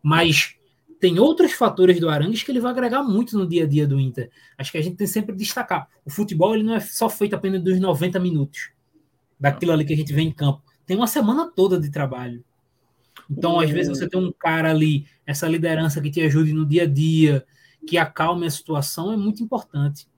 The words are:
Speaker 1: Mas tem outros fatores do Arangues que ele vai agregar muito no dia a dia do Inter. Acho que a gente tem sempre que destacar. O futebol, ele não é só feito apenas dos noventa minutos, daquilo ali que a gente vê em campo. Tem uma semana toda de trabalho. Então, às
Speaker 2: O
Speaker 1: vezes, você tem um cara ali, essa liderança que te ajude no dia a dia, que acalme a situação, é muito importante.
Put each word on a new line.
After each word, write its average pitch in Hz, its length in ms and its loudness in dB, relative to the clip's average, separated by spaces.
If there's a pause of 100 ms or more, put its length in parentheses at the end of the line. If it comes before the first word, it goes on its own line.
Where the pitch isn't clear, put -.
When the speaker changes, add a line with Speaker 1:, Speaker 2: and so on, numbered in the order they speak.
Speaker 1:
Mas 160 540 2 (420)
tem 180 200 4
outros 320 340 4
fatores 185 480 4
do 165 80 0
Arangues 156 340 0
que - 80 -8
ele 247 100 0
vai 247 120 -2
agregar 247 300 -2
muito 220 360 0
no 185 80 0
dia 165 180 0
a - 20 0
dia 147 200 2
do 139 140 0
Inter. 127 300 -4 (280)
Acho 135 140 -10
que 165 60 -4
a 156 40 -2
gente 180 140 -4
tem 208 100 -4
sempre 208 260 -4
que 190 60 -10
destacar. - 500 -6 (160)
O 143 60 -12
futebol, 202 440 0
ele 214 100 0
não 226 100 -2
é 220 60 -2
só - 280 -4
feito 208 280 -2
apenas 190 260 -4
dos 185 160 2
noventa 180 400 0
minutos, 165 520 -2 (680)
daquilo 143 340 0
ali 156 120 2
que 151 80 -2
a 151 40 0
gente 143 160 -4
vê 151 100 2
em 160 100 0
campo. 143 300 -2 (220)
Tem 185 120 -2
uma 233 100 2
semana 277 480 0
toda 185 240 4
de 147 120 -4
trabalho. 127 540 -6 (840)
Então, 170 300 0
às 151 100 2
Speaker 2:
O - 20 -2
Speaker 1:
vezes, 143 240 -2
você 180 120 -6
tem 180 100 -4
um 185 140 -2
cara 160 380 0
ali, 156 360 2 (180)
essa 147 220 -4
liderança 160 540 0
que 147 100 -4
te 170 120 -4
ajude 156 300 2
no 156 140 0
dia 160 160 2
a 170 40 2
dia, 151 580 2 (420)
que 165 100 -2
acalme 170 500 0
a 156 40 -2
situação, 156 600 -4
é 220 40 -2
muito 208 260 -2
importante. 147 760 -4